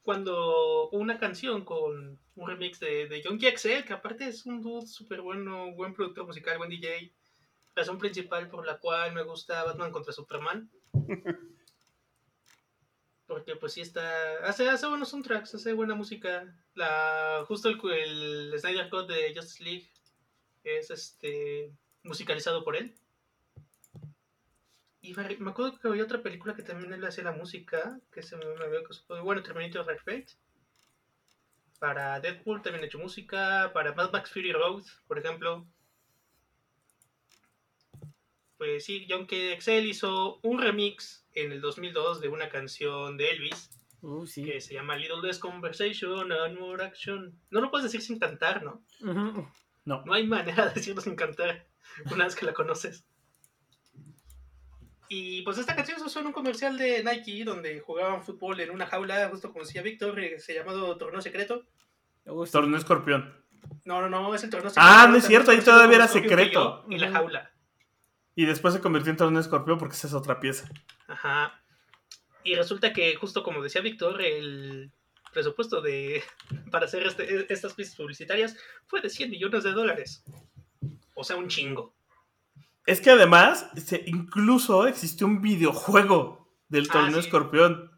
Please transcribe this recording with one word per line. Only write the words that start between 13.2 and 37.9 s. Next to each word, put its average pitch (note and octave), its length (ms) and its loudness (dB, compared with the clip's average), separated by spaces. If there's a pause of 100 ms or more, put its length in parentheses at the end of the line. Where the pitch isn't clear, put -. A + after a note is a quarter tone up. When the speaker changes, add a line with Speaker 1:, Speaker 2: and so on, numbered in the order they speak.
Speaker 1:
Porque, D#3 300 -12
pues, D#3 180 -12
sí E3+ 80 -14
está, E3+ 220 -10 (420)
hace, A3+ 240 -2
hace C4+ 160 -2
buenos C#4+ 240 -6
soundtracks, A3+ 460 -8
hace A3+ 180 -8
buena A3 220 -4
música. F#3 580 -10 (220)
La, D#3 720 -2
justo G#3+ 220 -4
el, A3 120 -6 (720)
el D3+ 60 -6
Snyder F3+ 300 -6
Cut F#3 180 -8
de D#3 260 -4
Justice E3 300 -18
League F3+ 260 -14 (760)
es, D#3 280 -8
este, D3 800 -12 (320)
musicalizado D#3+ 600 -8
por D3+ 120 -6
él. A3+ 180 -10 (2000)
Y F3+ 140 -20
me, G3+ 220 -10
me G3 140 -12
acuerdo C4 280 -8
que - 80 -6
había G#3+ 160 -4
otra A3+ 180 -8
película G3+ 320 -12
que G#3+ 100 -16
también F3+ 300 -14
él F#3 120 -14
hacía F3 180 -12
la E3+ 80 -8
música, E3+ 680 -10 (140)
que E3 100 -18
se E3 160 -18
me, D#3 80 -14
me D#3 200 -10
había D#3+ 180 -6
costado, E3+ 400 -16
bueno, G3 180 -4
Terminator E3+ 440 -10
Dark D#3 160 -8
Fate. B3+ 260 -12 (1500)
Para C#3 400 -6
Deadpool F3+ 420 -10
también E3 220 -10
ha D3+ 40 -12
hecho D3+ 120 -16
música, F#3+ 760 -6
para D3+ 200 -4
Mad F3 180 -4
Max G3 200 -6
Fury F3+ 200 -8
Road, F3 320 -4 (240)
por D3 100 -8
ejemplo. E3 480 -8 (3000)